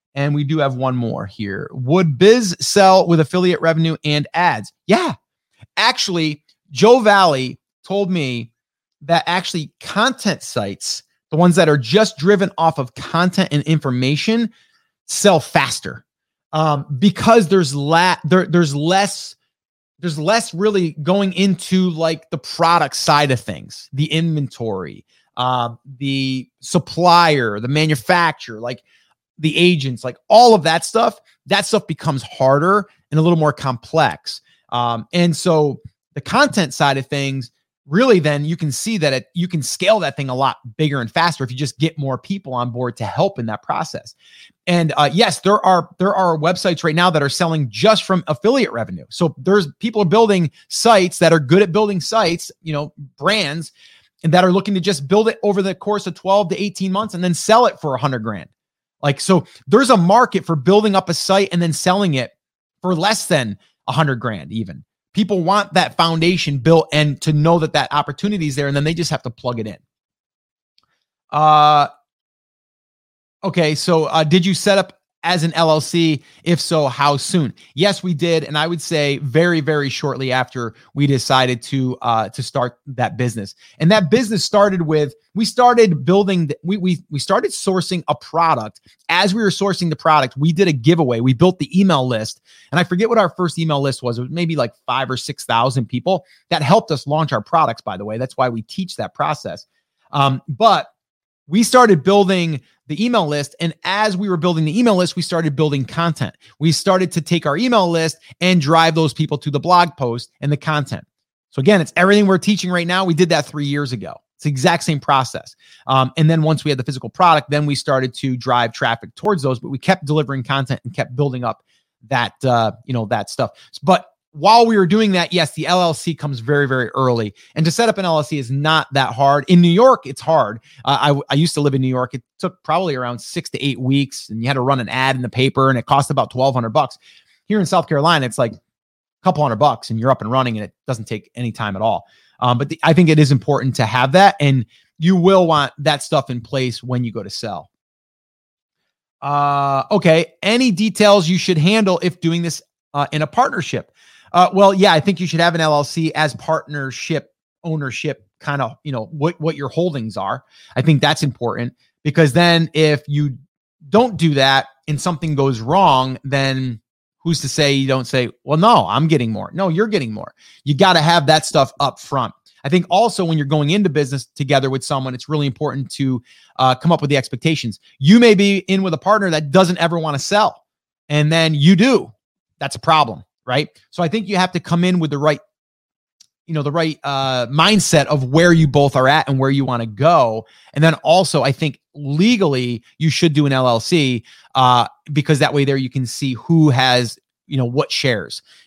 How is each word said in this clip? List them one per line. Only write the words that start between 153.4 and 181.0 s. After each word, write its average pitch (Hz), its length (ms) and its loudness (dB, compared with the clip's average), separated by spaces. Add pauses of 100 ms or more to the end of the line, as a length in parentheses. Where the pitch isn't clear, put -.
Uh, 180 220 4
well, 196 220 6
yeah, 190 180 6
I 160 80 4
think 175 200 0
you 180 60 -4
should 165 140 -2
have 170 140 2
an 165 80 -2
L 156 100 2
L 147 120 2
C 160 300 -4
as 147 220 -2
partnership 147 1000 -6 (300)
ownership, 151 640 -8 (120)
kind 143 200 -4
of, 120 240 -6
you 151 80 -8
know, 113 140 -8
what, 160 340 -4
what 156 160 -4
your 139 140 -8
holdings 139 480 -4
are. 101 260 -6 (320)
I 127 60 0
think 151 180 4
that's 151 220 0
important, 123 520 -6 (300)
because 147 300 2
then 170 400 2
if 151 340 2
you 147 300 -2 (500)
don't 214 300 2
do 156 160 2
that 135 320 2 (200)
and 147 140 -4
something 160 340 -4
goes 135 260 0
wrong, 131 640 2
then 131 580 -4 (420)
who's 165 160 -2
to 139 80 -8
say 143 240 0
you 135 160 0
don't 131 160 -2
say, 127 240 -2 (160)
"Well, 143 140 0
no, 185 280 4
I'm 127 220 0
getting 123 240 0
more." 101 220 -10
No, 185 160 -4
you're 180 160 -2
getting 156 260 -4
more. 101 220 -14 (280)
You 143 120 -2
gotta 180 260 4
have 165 260 2
that 156 200 2
stuff 139 340 0
up 139 180 -2
front. 127 360 -6 (300)
I 139 40 -6
think 170 220 2
also 196 340 2
when 165 140 0
you're 147 80 -2
going 147 240 0
into 196 180 2
business 139 380 -4
together 139 420 -2
with 131 160 -6
someone, 131 300 -6
it's - 160 -14
really 147 160 -2
important 135 460 -6
to, 131 300 -4 (360)
uh, 127 160 2
come 165 180 0
up 160 80 2
with 147 80 -2
the 139 80 0
expectations. 135 640 -4 (180)
You 180 220 6
may 233 140 8
be 196 240 2
in 190 240 -2
with 185 100 -2
a 156 60 -2
partner 202 320 0
that 156 200 -2
doesn't 185 280 4
ever 170 200 -2
wanna 156 200 -4
sell, - 480 -2 (420)